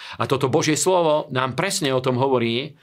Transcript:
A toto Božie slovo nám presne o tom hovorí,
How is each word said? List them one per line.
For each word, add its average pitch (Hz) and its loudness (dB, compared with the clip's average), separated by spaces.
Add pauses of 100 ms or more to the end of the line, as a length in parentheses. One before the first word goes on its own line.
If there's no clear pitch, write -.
(180)
A 120 -2
toto 131 0
Božie 151 2
slovo 160 2
nám 131 -2
presne 165 -2
o 131 2
tom 131 0
hovorí, 127 0